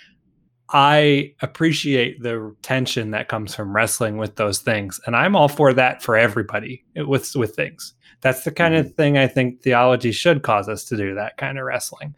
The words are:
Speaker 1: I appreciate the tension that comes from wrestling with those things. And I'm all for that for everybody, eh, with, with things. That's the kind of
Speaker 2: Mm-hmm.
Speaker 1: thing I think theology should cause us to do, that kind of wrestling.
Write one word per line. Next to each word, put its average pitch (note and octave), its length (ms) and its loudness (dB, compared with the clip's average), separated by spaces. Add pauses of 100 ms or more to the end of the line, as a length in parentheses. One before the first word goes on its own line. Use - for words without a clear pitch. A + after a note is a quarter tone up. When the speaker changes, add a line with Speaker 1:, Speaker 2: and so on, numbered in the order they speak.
(680)
Speaker 1:
I C#3+ 760 4
appreciate C3+ 800 -2
the A2 400 -6
tension B2 480 -4
that G#2+ 180 -6
comes G#2+ 280 -6
from G2+ 180 -8
wrestling G#2+ 440 -2
with G#2+ 180 -6
those G#2 240 -2
things. G2+ 460 -4
And A#2 100 0
I'm E3 180 2
all D3+ 140 6
for C#3+ 240 4
that B2+ 300 2
for A2+ 140 2
everybody, A2 680 0 (100)
eh, D#3+ 80 -6
with, C#3 320 -2
with A#2+ 220 -2
things. - 380 -8 (260)
That's C3 240 -2
the D#3 80 -6
kind E3 240 2
of D#3 100 2
Speaker 2:
Mm-hmm. - 80 -18
Speaker 1:
thing C#3+ 240 2
I C3+ 80 4
think B2 360 -2
theology B2 500 2
should D#3 300 0
cause G#2 260 0
us G#2 160 -8
to A#2+ 120 -6
do, G2 200 -4
that G#2 220 -8
kind C3+ 200 -8
of C3 60 -10
wrestling. C3 540 -10